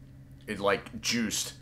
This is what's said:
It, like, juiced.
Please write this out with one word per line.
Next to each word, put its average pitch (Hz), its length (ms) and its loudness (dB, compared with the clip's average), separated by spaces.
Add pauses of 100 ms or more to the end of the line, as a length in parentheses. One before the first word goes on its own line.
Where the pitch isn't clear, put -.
(460)
It, 104 140 -6
like, 101 420 2
juiced. - 600 0